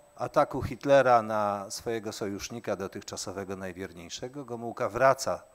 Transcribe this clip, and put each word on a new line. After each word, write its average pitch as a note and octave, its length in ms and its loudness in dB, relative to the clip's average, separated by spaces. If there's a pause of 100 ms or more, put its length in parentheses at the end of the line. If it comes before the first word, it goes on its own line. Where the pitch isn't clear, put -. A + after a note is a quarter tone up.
(160)
ataku C#3 460 0
Hitlera B2+ 600 6
na G#2 480 0
swojego A2 420 -6
sojusznika G2+ 640 -6
dotychczasowego, F#2+ 800 -8
najwierniejszego, F#2 920 -10
Gomułka A#2 440 -4
wraca A#2+ 540 4 (120)